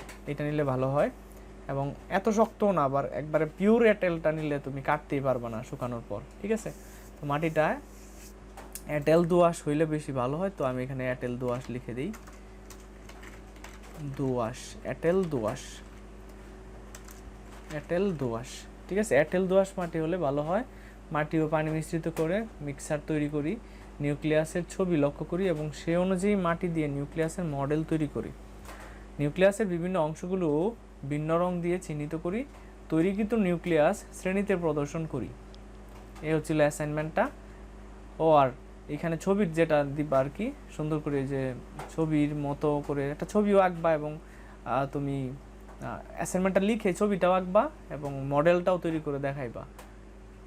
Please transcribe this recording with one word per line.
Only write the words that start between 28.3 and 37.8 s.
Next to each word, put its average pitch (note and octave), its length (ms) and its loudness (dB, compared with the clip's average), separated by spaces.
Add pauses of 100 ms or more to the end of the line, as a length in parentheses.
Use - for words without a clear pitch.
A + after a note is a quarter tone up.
নিউক্লিয়াসের F#3+ 480 4
বিভিন্ন F3+ 320 0
অংশগুলো E3+ 760 0 (340)
ভিন্ন D3+ 300 0
রং F3+ 220 2
দিয়ে F3 180 0
চিহ্নিত D3+ 360 -6
করি। G3+ 300 -2 (440)
তৈরিকৃত G3 440 4
নিউক্লিয়াস F3 800 4
শ্রেণীতে G3 420 0
প্রদর্শন D#3+ 500 0
করি। B2+ 220 -4 (920)
এই D#3 120 0
হচ্ছিল D#3 240 2
অ্যাসাইনমেন্টটা। D3+ 720 2 (880)